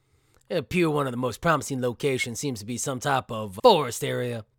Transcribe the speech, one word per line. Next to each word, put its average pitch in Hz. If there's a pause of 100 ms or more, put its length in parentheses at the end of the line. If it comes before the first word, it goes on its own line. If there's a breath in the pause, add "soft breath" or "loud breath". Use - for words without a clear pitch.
(500)
it 185
appear 165
one 147
of 127
the 120
most 123
promising 143
locations 123
seems 131
to 101
be 120
some 127
type 135
of 107
forest 151
area. 123 (140)